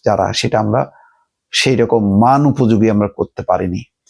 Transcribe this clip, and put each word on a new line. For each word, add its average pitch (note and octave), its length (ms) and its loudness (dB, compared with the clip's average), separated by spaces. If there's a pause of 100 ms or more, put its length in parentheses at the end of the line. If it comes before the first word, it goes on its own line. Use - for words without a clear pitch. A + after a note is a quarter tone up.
যারা, G2+ 280 0
সেটা - 260 -2
আমরা A2 320 -2 (600)
সেই C3 240 0
রকম G#2+ 440 0
মান C3+ 260 4
উপযোগী A2+ 440 2
আমরা G#2 180 0
করতে - 360 -8
পারিনি। F#2 400 -4 (260)